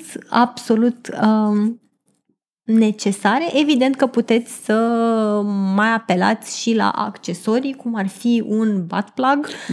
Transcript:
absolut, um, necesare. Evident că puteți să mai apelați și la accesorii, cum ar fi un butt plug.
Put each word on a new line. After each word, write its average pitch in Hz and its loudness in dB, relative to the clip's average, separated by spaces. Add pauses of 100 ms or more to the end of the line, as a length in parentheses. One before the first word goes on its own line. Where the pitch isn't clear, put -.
(300)
absolut, 240 0 (140)
um, 214 2 (840)
necesare. 220 2 (160)
Evident 277 2
că 262 2
puteți 233 -2
să 214 0 (1000)
mai 220 2
apelați 220 -2
și 226 0
la 202 2
accesorii, 220 -4
cum 240 -8
ar 196 -4
fi 233 0
un 208 0
butt 180 -4
plug. 277 0 (260)